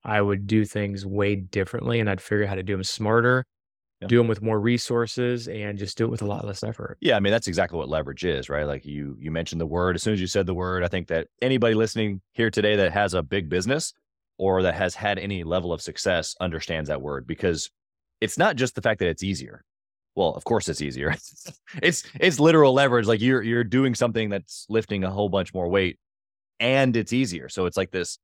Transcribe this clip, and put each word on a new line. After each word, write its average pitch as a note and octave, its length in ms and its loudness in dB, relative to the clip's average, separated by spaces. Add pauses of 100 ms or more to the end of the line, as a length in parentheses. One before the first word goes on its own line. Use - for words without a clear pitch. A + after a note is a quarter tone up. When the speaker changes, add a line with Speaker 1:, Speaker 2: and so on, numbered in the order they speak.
Speaker 1:
I G#2+ 160 0
would G2+ 260 2
do G#2+ 200 4
things G2+ 400 -6
way G2+ 300 0
differently, G#2+ 640 -2
and G#2+ 120 2
I'd F#2+ 100 -2
figure G#2 240 0
out G2 60 -2
how G2+ 60 -2
to F#2+ 60 -6
do G2 120 -2
'em F#2+ 100 -2
smarter, A#2 640 2 (560)
Speaker 2:
Yeah. G2 60 -10
Speaker 1:
do A#2+ 120 6
'em A#2 80 4
with G#2 140 -2
more A2 180 0
resources, A#2+ 880 -2
and G#2 300 -8
just G2+ 180 -8
do A2+ 80 0
it A2+ 60 0
with A#2 100 -6
a G#2 60 -4
lot G2+ 200 -4
less G2+ 160 -8
effort. G#2+ 380 -8
Speaker 2:
Yeah, B2+ 160 4
I G2+ 40 2
mean, G2 100 2
that's A2 180 0
exactly F2 300 0
what C2+ 100 -6
leverage D2 380 -4
is, C#2 240 -2
right? D2 140 -2
Like, C#2+ 200 -6
you, C#2+ 340 -10
you D2+ 120 -10
mentioned E2 320 -4
the E2 40 -2
word. F2 300 0
As E2 60 -6
soon G#2+ 100 0
as G2+ 80 0
you F#2 60 -2
said G2 180 0
the F2+ 80 -2
word, F2+ 320 -2
I F2 40 -2
think F2+ 200 -4
that E2 200 -2 (120)
anybody A#2+ 340 2
listening G#2+ 460 0 (120)
here A2+ 180 0
today G#2 260 2
that F#2+ 160 4
has G2 220 2
a F2+ 80 2
big E2 260 -4
business G2+ 460 -2 (420)
or F#2 280 2
that F2 100 4
has F2+ 220 -2
had G2+ 220 0
any F#2 260 -6
level F2 280 -2
of D#2+ 80 -6
success - 600 -2
understands D#2+ 500 -4
that C#2+ 100 -2
word, C2+ 260 -8
because D#2+ 440 -2 (500)
it's - 160 -2
not F3 200 2
just B2 180 -2
the - 80 -10
fact A2 160 2
that F2+ 100 2
it's E2 140 -2
easier. F#2 420 -6 (500)
Well, F2+ 180 2
of - 120 -12
course A2 240 0
it's D2+ 140 -4
easier. C#2+ 380 -4
<laughs> - 40 -20 (580)
It's, - 220 0 (160)
it's D#3+ 200 2
literal D3+ 320 8
leverage. B2+ 340 4
Like, A2 140 2
you're, B2 220 2
you're A#2 220 0
doing B2+ 300 2
something A2+ 360 0
that's - 400 -8
lifting G#2 340 0
a F#2 60 0
whole G2+ 180 0
bunch F#2 240 -2
more F2+ 160 -2
weight, F#2 300 2 (600)
and B2+ 380 4
it's A2+ 160 -2
easier. F2+ 380 -2
So F#2 160 -2
it's F2 100 -2
like F#2+ 140 -2
this, - 340 -6